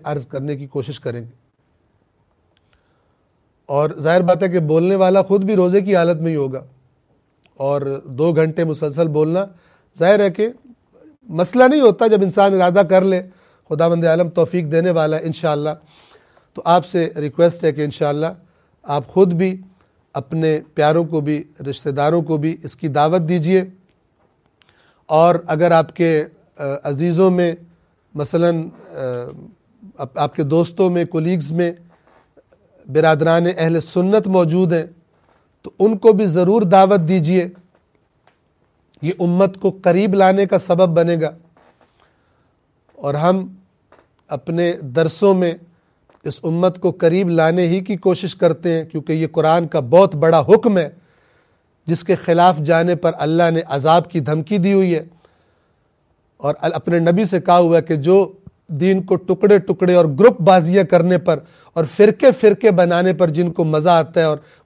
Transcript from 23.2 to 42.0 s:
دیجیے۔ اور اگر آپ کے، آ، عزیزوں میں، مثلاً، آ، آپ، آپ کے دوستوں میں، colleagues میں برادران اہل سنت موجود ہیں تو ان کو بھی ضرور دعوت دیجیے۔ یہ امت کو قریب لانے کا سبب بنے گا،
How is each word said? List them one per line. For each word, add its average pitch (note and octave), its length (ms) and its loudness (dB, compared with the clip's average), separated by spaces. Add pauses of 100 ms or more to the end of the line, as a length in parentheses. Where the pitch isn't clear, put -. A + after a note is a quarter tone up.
دیجیے۔ F3+ 340 0 (1400)
اور E3 300 4 (120)
اگر E3 240 0
آپ E3 240 0
کے، D#3+ 300 0 (320)
آ، D3+ 60 -12 (200)
عزیزوں E3 480 0
میں، F3 240 0 (580)
مثلاً، E3 560 -2 (200)
آ، - 40 -20 (1040)
آپ، C#3 200 -14
آپ D3 180 -4
کے E3 80 -2
دوستوں E3+ 460 0
میں، F3 160 -2
colleagues D#3+ 460 -4
میں E3+ 200 -2 (1120)
برادران D#3+ 600 2 (120)
اہل E3 240 -2
سنت F#3+ 460 -2
موجود F3+ 460 0
ہیں D#3+ 120 -2 (760)
تو - 180 -18
ان G#3+ 180 2
کو A3 160 6
بھی G3+ 120 0
ضرور F#3 360 2
دعوت F#3+ 460 4
دیجیے۔ F3 400 0 (1500)
یہ D#3 180 -4
امت F#3 420 0
کو G3 100 0 (120)
قریب F#3 320 2
لانے G3 300 4
کا F#3+ 140 0
سبب F3+ 300 0
بنے E3+ 320 0
گا، D#3 100 -4 (1600)